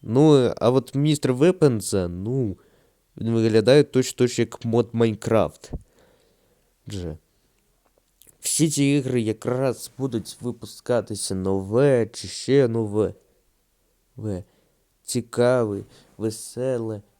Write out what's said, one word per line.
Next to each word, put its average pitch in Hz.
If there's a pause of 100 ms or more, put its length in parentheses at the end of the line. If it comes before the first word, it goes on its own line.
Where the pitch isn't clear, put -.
Ну, 131
а 113
вот 127
містер 143
Вепенса, 123
ну, 101 (580)
він 113
виглядає 113
точь-в-точь 127
як -
мод 117
Майнкрафт. 110 (1120)
Же. 87 (1200)
Всі -
ці 143
ігри 131
якраз 120
будуть 120
випускатися 113
нове 101
чи -
ще 131
нове. 107 (1000)
Ве-, 104 (580)
цікаве, 120 (340)
веселе. 113 (180)